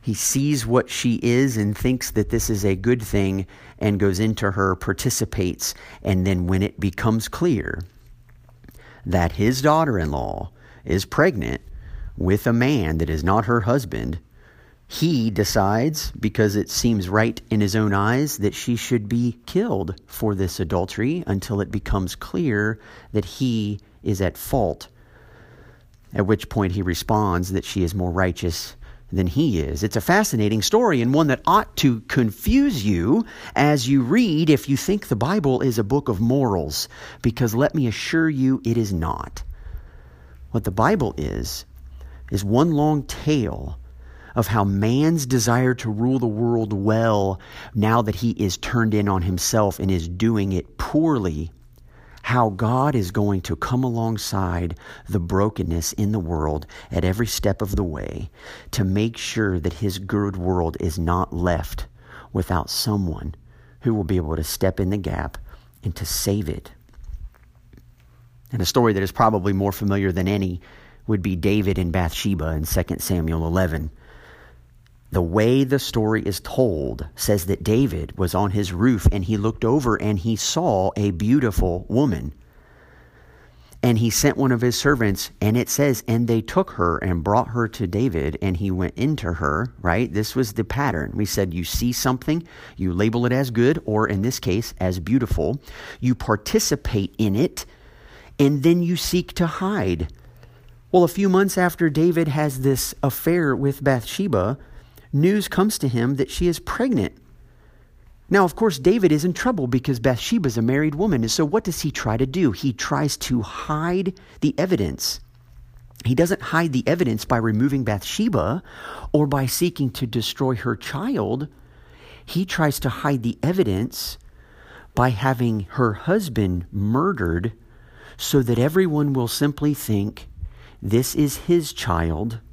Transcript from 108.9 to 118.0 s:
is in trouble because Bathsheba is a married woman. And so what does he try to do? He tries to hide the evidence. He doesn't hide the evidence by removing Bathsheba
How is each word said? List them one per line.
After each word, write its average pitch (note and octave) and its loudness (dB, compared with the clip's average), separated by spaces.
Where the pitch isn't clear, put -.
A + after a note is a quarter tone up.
is D3+ 4
in F3+ 2
trouble F#3+ 0
because B2 0
Bathsheba C#3+ 0
is A2+ 0
a A2+ 2
married C#3+ 2
woman. D#3+ 2
And A2+ 0
so D#3+ 2
what G3+ 0
does F3 -4
he D3+ -2
try A2 -2
to C3 2
do? C#3 2
He B2+ -2
tries D3 -2
to B2 -2
hide E3+ -4
the D3 2
evidence. A2 -2
He B2+ 2
doesn't E3+ 2
hide D#3+ 0
the B2 0
evidence C3 0
by B2 2
removing A#2 2
Bathsheba A2+ -2